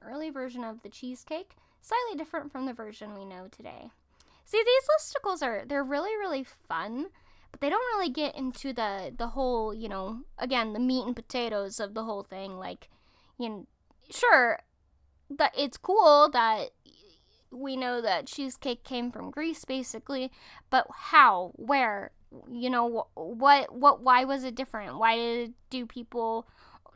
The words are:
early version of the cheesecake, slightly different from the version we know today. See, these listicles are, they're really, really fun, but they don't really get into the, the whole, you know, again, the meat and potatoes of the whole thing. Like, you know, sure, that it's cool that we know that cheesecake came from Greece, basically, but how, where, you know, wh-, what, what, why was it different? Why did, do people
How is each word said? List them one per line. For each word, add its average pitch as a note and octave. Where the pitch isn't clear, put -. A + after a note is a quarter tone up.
early D4
version B3+
of A3+
the G3+
cheesecake, C4
slightly A4+
different D4
from C4
the C4
version G#3+
we G3
know F#3
today. -
See, A4
these C5
listicles F#4
are, B3
they're C#4
really, D#4+
really E4
fun, A3+
but -
they C#4+
don't A#4
really F#4
get D4
into C4
the, G3
the A#3
whole, A#3
you A3
know, G3+
again, A#3+
the G#3
meat B3+
and A#3+
potatoes G#3+
of G3+
the A3
whole G#3
thing. F#3+
Like, F#3
you A#3+
know, G#3+
sure, C#4
that C#4+
it's C#4
cool D4+
that A3+
we C4
know B3
that F#3
cheesecake C4+
came A#3+
from C#4
Greece, D#4
basically, C4
but -
how, G#3+
where, A3+
you A#3+
know, A#3+
wh-, -
what, A#3+
what, C#4+
why B3+
was C4+
it B3+
different? G#3+
Why A3+
did, A#3
do B3+
people A#3